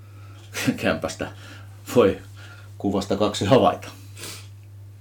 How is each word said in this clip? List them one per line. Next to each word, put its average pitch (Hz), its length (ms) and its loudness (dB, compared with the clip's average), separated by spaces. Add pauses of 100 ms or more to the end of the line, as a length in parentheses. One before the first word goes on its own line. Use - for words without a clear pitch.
(260)
<laughs> - 560 -6
kämpästä 80 500 -4 (640)
voi 110 260 4 (560)
kuvasta 98 400 -2
kaksi 104 280 0
havaita. 98 420 4 (1120)